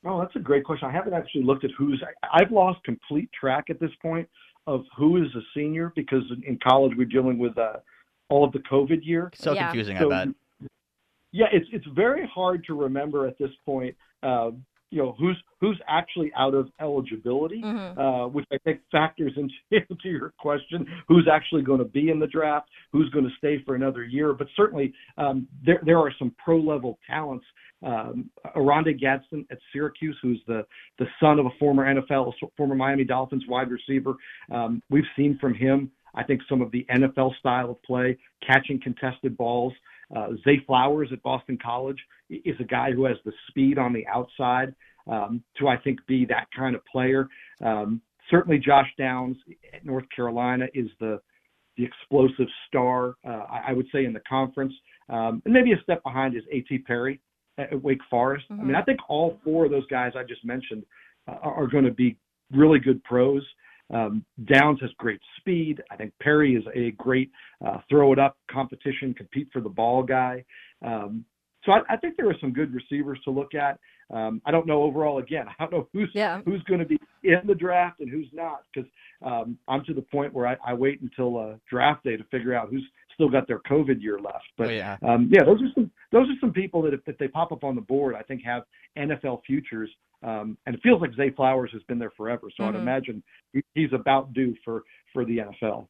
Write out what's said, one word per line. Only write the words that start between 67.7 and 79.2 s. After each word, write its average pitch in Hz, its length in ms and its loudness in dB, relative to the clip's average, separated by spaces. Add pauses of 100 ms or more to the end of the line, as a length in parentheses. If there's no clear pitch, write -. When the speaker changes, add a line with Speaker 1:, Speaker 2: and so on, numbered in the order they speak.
Speaker 1:
throw 139 240 8
it 131 60 6
up 139 180 4 (140)
competition, 131 640 -6
compete 135 380 -8
for 131 80 -4
the 110 80 -8
ball 117 340 0
guy. 127 420 -2 (400)
Um, 113 400 -8 (400)
so 202 60 2
I, 214 240 4
I - 20 -4
think 339 200 -6
there 220 120 0
are 170 120 0
some 135 120 -4
good 131 220 -4
receivers 139 500 -8
to 143 60 -6
look 139 240 -6
at. 143 240 -2 (340)
Um, 110 320 -4
I 147 60 -2
don't 165 160 2
know 151 160 2
overall, 147 360 0
again, 131 340 -6
<laughs> - 80 -20
I 160 60 -4
don't 165 60 -8
know 156 200 -4
who's, 202 220 -4
Speaker 3:
Yeah. 202 300 -2
Speaker 1:
who's 185 200 -4
gonna 180 200 0
be 151 140 -2 (240)
in 180 240 4
the 202 80 4
draft 175 460 0
and 131 100 -10
who's 143 220 -8
not, 160 300 -10 (120)
'cause, 131 100 -8 (380)